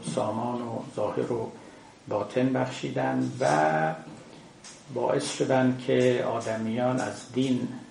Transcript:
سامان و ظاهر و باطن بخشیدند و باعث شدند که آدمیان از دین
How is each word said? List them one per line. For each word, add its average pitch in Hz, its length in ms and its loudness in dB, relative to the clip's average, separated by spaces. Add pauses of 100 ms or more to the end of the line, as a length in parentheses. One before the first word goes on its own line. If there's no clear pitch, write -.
(160)
سامان 120 460 -2
و 113 180 -6 (160)
ظاهر 117 360 -2
و 113 200 -4 (560)
باطن 123 460 0
بخشیدند 131 840 -2
و 156 560 2 (960)
باعث 123 380 0
شدند 131 560 4
که 127 400 6
آدمیان 113 720 0
از - 340 -6
دین 127 340 2 (240)